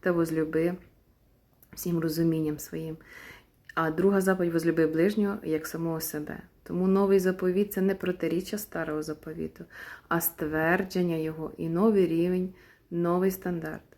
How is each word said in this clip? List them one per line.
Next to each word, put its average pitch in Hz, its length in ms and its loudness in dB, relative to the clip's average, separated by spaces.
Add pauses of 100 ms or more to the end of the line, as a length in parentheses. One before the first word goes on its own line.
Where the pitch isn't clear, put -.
та 185 120 0
«Возлюби 160 600 0 (1000)
всім 170 240 -2
розумінням 160 600 0
своїм». 160 380 -8 (760)
А 160 160 0
друга 190 300 4
заповідь: 185 320 2
«Возлюби 160 340 2
ближнього, 202 580 2
як 156 220 -2
самого 165 340 -4
себе». 151 380 -8 (240)
Тому 180 240 0
новий 196 320 6
заповіт — 185 540 2
це 190 80 -2
не 190 140 4
протиріччя 180 640 -4
старого 160 440 -6
заповіту, 156 640 -10 (440)
а 165 120 2
ствердження 170 960 0
його 160 400 -6
і 165 120 -6
новий 190 380 4
рівень, 180 480 0 (360)
новий 175 400 2
стандарт. 170 520 -6 (160)